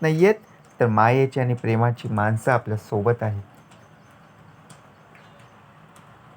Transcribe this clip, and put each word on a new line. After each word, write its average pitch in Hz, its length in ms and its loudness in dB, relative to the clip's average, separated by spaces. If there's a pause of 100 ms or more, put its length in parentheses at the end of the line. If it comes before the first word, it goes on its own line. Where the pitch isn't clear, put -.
नाहीयेत? 160 320 2 (460)
तर 123 60 4
मायेची 123 540 2
आणि 123 140 -2
प्रेमाची 117 540 -2
माणसं 110 440 0
आपल्या 107 240 -2
सोबत 113 460 -4
आहेत. 104 200 -6 (3000)